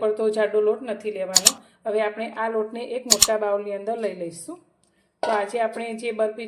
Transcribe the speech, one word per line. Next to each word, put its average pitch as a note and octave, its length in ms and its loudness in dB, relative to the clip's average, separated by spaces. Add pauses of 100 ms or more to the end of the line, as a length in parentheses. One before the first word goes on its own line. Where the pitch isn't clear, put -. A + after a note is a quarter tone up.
પડતો G#3+ 280 2
જાડો G#3+ 320 4
લોટ A3 200 4
નથી G#3+ 360 -4
લેવાનો. F#3+ 340 0 (360)
હવે G#3+ 160 2
આપણે G#3+ 220 -4 (100)
આ A3+ 140 0
લોટને A3+ 320 -2 (140)
એક B3 160 -4
મોટા A3 280 4
બાઉલની G3+ 360 0
અંદર G#3 280 -2
લઈ F#3 180 -2
લઈશું. F3 360 -8 (680)
તો A#3+ 80 4
આજે G#3 300 0
આપણે A3+ 380 -2
જે A#3 140 -2
બરફી A3 340 0